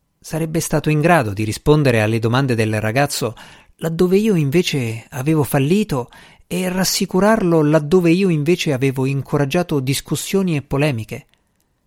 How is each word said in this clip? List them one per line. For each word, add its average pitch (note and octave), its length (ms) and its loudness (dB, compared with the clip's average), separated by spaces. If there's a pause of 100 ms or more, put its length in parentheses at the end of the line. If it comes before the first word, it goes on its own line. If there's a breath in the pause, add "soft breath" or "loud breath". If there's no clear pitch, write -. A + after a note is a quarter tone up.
(200)
Sarebbe D#3+ 400 -4
stato D#3 300 -2
in D3+ 100 2
grado D3 320 2
di G#2 140 -4
rispondere B2+ 560 2
alle A2 180 0
domande B2 340 0
del G#2+ 280 -2
ragazzo A2+ 520 -2 (440 loud breath)
laddove F3 400 0
io G#3+ 180 2
invece C3+ 760 -2
avevo D3 320 0
fallito D3 680 0 (380 loud breath)
e F#3 200 -6
rassicurarlo F#3 920 2
laddove D#3 500 2
io F#3+ 160 2
invece D#3+ 460 0
avevo C3+ 320 0
incoraggiato C#3+ 760 -2
discussioni D#3+ 760 -2
e C3+ 60 -2
polemiche. C#3 640 -4 (600)